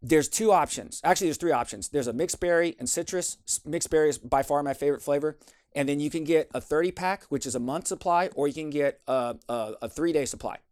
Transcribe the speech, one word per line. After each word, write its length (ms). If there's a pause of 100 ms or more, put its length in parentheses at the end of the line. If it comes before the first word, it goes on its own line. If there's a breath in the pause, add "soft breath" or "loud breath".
There's 280
two 240
options. 500
Actually, 260
there's 100
three 140
options. 360
There's 180
a 60
mixed 260
berry 400
and 100
citrus. 580
S-, 180
mixed 260
berry 200
is 80
by 240
far 200
my 120
favorite 280
flavor. 360 (380 soft breath)
And 120
then 100
you 100
can 160
get 300
a 60
thirty 320
pack, 320
which 220
is 80
a 60
month 280
supply, 460
or 120
you 80
can 160
get 380
a, 280 (120)
a, 340
a 60
three-day 360
supply. 340 (140)